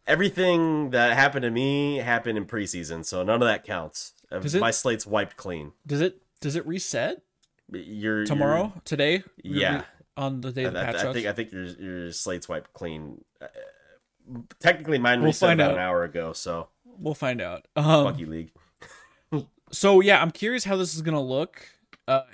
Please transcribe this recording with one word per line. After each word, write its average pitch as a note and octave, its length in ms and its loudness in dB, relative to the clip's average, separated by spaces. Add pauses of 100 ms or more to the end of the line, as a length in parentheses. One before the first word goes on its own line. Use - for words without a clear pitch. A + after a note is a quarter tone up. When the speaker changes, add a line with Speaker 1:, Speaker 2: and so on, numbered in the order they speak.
Speaker 1:
everything E3 840 2
that A#2+ 260 4
happened C#3 280 2
to A#2 60 0
me C#3 480 0
happened A#2 380 -2
in G2+ 100 -4
preseason, E2+ 600 -6
so F#2 160 -4
none A2+ 180 2
of A#2+ 80 4
that G#2 160 0
counts. E2+ 480 -8 (200)
Uh, F#2 80 -6
Speaker 2:
Does C#3+ 160 -4
it G3+ 40 2
Speaker 1:
my A2+ 120 2
slate's A2+ 340 -2
wiped G2+ 300 -2
clean. D#2+ 360 -10 (140)
Speaker 2:
Does C#3+ 140 -2
it, F#3 200 -2 (200)
does D3 160 -6
it F3 100 -6
reset? E3+ 560 -4 (480)
Speaker 1:
You're, F#2 120 -12
you're G#2+ 440 -4
Speaker 2:
Tomorrow? D3+ 460 0 (120)
Today? D#3 380 0 (200)
You're F#2+ 180 -4
Speaker 1:
Yeah. F#2 180 2
Speaker 2:
re-, - 60 -8 (340)
on C3+ 240 -4
the C3 100 -8
day C3 120 -4
Speaker 1:
I, - 40 -2
Speaker 2:
of A2 60 -4
the F2+ 60 -4
Speaker 1:
I, - 40 -2
Speaker 2:
patch A#2 120 -4
Speaker 1:
I G#2 160 -2
think, A2+ 140 -4
Speaker 2:
outs? - 0 -
Speaker 1:
I G#2 60 0
think G#2+ 200 -6
your, F#2 120 -10
your F2 480 -10
slate's F2+ 360 -6
wiped D#2+ 260 -8
clean. D#2 500 -12 (160)
Uh, C#2 60 -14 (1120)
technically, D#3+ 380 2
mine B2 220 4
Speaker 2:
We'll D#3 80 4
Speaker 1:
reset E3+ 200 4
Speaker 2:
find E3 120 4
Speaker 1:
about - 120 4
Speaker 2:
out. F#2 40 0
Speaker 1:
an F2+ 60 -2
hour F2+ 220 0
ago, E2 280 -6
so E2 360 -6 (300)
Speaker 2:
We'll D#3 160 -6
find B2+ 280 -4
out. F2 240 -8 (100)
Um, D3+ 300 6
Speaker 1:
fuck F#2 120 -2
you, E2 80 -8
League. D#2+ 260 -10 (760)
<laughs> D3+ 160 -4 (240)
Speaker 2:
so, G3 300 8
yeah, G3 220 8
I'm E3 80 2
curious A#3 340 -4
how G3 120 0
this F3 180 -2
is D#3+ 80 -8
gonna D#3 200 0
look. C3 440 -4 (420)
Uh, C3+ 140 2 (120)